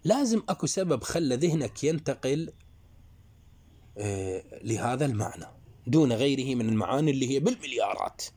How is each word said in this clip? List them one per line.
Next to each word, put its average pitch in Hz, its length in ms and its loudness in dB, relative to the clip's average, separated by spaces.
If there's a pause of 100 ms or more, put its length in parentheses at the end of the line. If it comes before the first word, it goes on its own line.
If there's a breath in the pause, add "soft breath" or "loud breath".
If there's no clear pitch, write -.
لازم 226 440 2
أكو 170 180 -2
سبب 165 360 0
خلى 143 340 0
ذهنك 147 480 -2
ينتقل، 147 680 -2 (1500)
آه، 95 440 -4 (200)
لهذا 120 420 -2
المعنى 110 420 -4 (400)
دون 135 260 6
غيره 131 420 2
من 117 140 0
المعاني 123 420 2
اللي 135 200 0
هي 139 100 2
بالمليارات. 139 800 -2 (140)